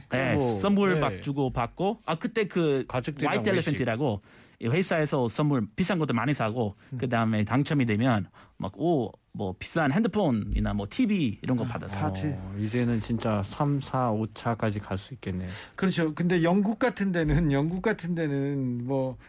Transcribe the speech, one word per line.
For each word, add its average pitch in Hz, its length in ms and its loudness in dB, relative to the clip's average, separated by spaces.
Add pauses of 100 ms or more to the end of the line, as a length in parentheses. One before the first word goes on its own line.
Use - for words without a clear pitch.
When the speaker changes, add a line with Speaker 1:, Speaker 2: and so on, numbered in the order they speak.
Speaker 1:
네, 127 260 0
Speaker 2:
뭐, 120 240 2
Speaker 1:
선물 202 360 4
Speaker 2:
네. 156 60 2
Speaker 1:
막 143 200 -2
주고 139 300 -2
받고. 165 540 -2
아, 160 100 -2
그때 220 320 -2
그 151 400 2
Speaker 2:
가족들이랑 147 460 -2
Speaker 1:
화이트 208 160 0
Speaker 2:
회식. 180 200 2
Speaker 1:
엘리펀트라고 123 520 0 (380)
이 117 80 -4
회사에서 151 600 2
선물 139 480 2
비싼 185 240 0
것도 135 140 0
많이 117 200 2
사고, 113 420 -2 (180)
Speaker 3:
음. 131 40 -6
Speaker 1:
그다음에 113 460 2
당첨이 135 420 2
되면 110 420 2 (280)
막, - 240 -8
오, 147 320 2 (220)
뭐 92 260 -4
비싼 156 320 0
핸드폰이나 135 840 0
뭐 101 160 -2
티비 185 520 0
이런 131 160 0
거 113 80 -2
Speaker 3:
아, - 20 -2
Speaker 1:
받았어요. 95 320 -6
Speaker 3:
파티. 151 280 -2
Speaker 2:
어, 95 300 -6
이제는 117 440 0
진짜 110 420 0
삼, 143 380 -2
사, 131 300 -2
오 110 220 0
차까지 110 460 -2
갈 98 180 -6
수 - 180 -14
있겠네요. 92 340 -6 (260)
Speaker 3:
그렇죠. 170 400 0
근데 175 260 2
영국 196 380 2
같은 202 320 0
데는, 160 400 2
영국 160 300 0
같은 180 340 -2
데는 139 720 -2
뭐 131 300 -2 (120)